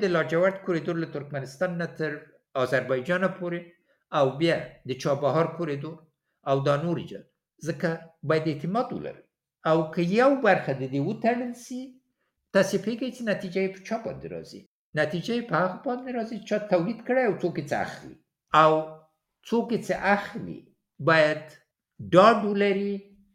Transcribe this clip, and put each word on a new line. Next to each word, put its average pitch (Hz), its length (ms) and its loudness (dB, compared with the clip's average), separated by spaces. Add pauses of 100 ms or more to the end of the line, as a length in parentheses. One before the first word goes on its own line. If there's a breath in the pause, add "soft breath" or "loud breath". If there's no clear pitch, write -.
د - 20 0 (120)
لاجورد 165 480 2
کوریډور 165 380 -2
له 156 140 -6
ترکمنستان 139 540 -6 (120)
نه 160 40 -4 (120)
تر 156 140 -4 (500)
آذربایجانه 135 640 0 (100)
پورې 175 220 -6 (580 soft breath)
او 139 80 6 (140)
بیا 160 160 2 (320)
د - 20 -4 (120)
چابهار 147 440 2 (120)
کوریډور 156 380 -6 (540)
او 139 60 4 (120)
دا 143 60 4 (100)
نور 170 200 -2
ایجاد؟ 95 220 -14 (420)
ځکه 139 200 -2 (400)
باید 156 260 0
اعتماد 196 380 -4
ولري. 73 320 -10 (460)
او 160 80 4 (140)
که 175 100 0 (160)
یو 262 120 8 (160)
برخه 175 340 4
د 135 120 -4
دې 139 140 0
وتړل 240 460 -2 (140)
سي، 254 140 -10 (720)
تاسې 196 280 4
پوهیږئ 240 340 -4
چې 240 140 -12
نتیجه 190 340 -4
یې 190 100 -2
په - 120 -18
چا 220 180 -6
باندې - 300 -10
راځي؟ 82 260 -12 (400)
نتیجه 165 340 -2
یې 233 160 -4
په 165 120 0
هغه 185 240 -2
باندې 254 300 -6
راځي 226 220 -6
چې - 100 -16
چا 208 100 0 (140)
تولید 180 340 0
کړی 254 200 2
او 185 160 2
څوک 175 160 -2
یې 139 120 -6
څه 117 60 -2 (100)
اخلي. - 300 -14 (460)
او 156 100 8 (760)
څوک 226 260 0
یې 190 120 0
څه 180 80 0 (200)
اخلي 165 440 -8 (500)
باید 151 360 4 (680)
ډاډ 208 320 10
ولري 202 500 0 (400)